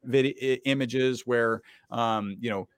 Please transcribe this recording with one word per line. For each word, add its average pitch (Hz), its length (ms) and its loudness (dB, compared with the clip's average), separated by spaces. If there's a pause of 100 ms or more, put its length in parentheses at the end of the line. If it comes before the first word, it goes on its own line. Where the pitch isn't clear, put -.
vid-, 131 360 2
i-, 131 240 0
images 131 600 0
where, 117 360 2 (280)
um, 110 500 -2
you 120 80 -4
know, 98 300 -4